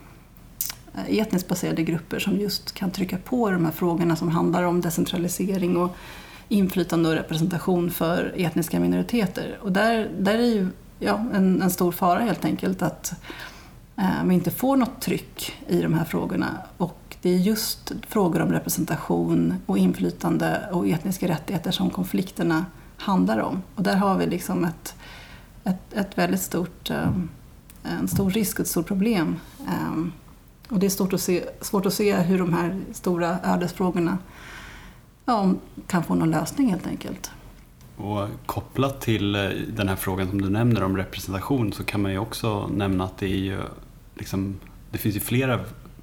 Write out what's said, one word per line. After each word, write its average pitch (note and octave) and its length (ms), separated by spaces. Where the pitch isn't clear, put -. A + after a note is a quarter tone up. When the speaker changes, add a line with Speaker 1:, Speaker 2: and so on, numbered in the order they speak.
Speaker 1:
etniskt G3 400
baserade D#3+ 360
grupper E3 360
som G3 200
just - 340
kan F#3 180
trycka F#3 260
på A3+ 340
de F3+ 140
här D#3 60
frågorna E3+ 440
som E3+ 140
handlar F3 340
om F3 180
decentralisering F3+ 960
och F3+ 180
inflytande F3 600
och D#3 60
representation E3+ 760
för F3 460
etniska F3 420
minoriteter. F3+ 800
Och G3+ 100
där, G#3+ 480
där G3 140
är A#3 120
ju, G#3 220
ja, G3+ 340
en, F#3 280
en F#3 80
stor F3+ 220
fara F3+ 280
helt - 260
enkelt F#3 360
att, - 320
eh, F3+ 280
vi F3+ 80
inte E3+ 180
får C4+ 260
något - 240
tryck - 560
i F3 140
de E3 120
här E3 120
frågorna. - 520
Och - 440
det F3+ 80
är F3+ 80
just G#3+ 540
frågor E3 340
om E3+ 100
representation E3+ 1040
och G3 120
inflytande E3+ 920
och F#3 160
etniska F#3 400
rättigheter F3 440
som F#3 180
konflikterna F#3 760
handlar G3 420
om. F#3 220
Och G3 80
där G3 120
har F#3+ 220
vi F3 80
liksom F3 400
ett, - 300
ett, - 300
ett G3+ 240
väldigt F#3 240
stort, - 480
ehm, D#3+ 400
en F3 240
stor F#3+ 240
risk G#3+ 280
och D#3+ 40
ett - 80
stort E3+ 160
problem. F#3+ 480
Ehm, E3 440
och G3 80
det F#3+ 60
är G3 40
stort F#3+ 240
att F3 80
se, F3 220
svårt G3 240
att F#3 80
se G3+ 220
hur F#3 240
de E3 140
här F3 280
stora F3 500
ödesfrågorna, F3+ 760
ja, G3 280
kan E3+ 160
få F3+ 120
någon E3 160
lösning E3+ 380
helt - 180
enkelt. - 440
Speaker 2:
Och G2+ 300
kopplat - 560
till, G2+ 340
eh, G2+ 60
den G#2 120
här F#2+ 80
frågan F#2 340
som G2 120
du G2 80
nämner A2 340
om F#2+ 140
representation F#2+ 760
så G2 100
kan G#2 180
man G2 100
ju F#2+ 60
också G#2 500
nämna G2 360
att F#2 140
det G2+ 80
är F#2+ 120
ju, F#2+ 220
liksom, G2 440
det - 60
finns G2+ 180
ju G2+ 40
flera B2 400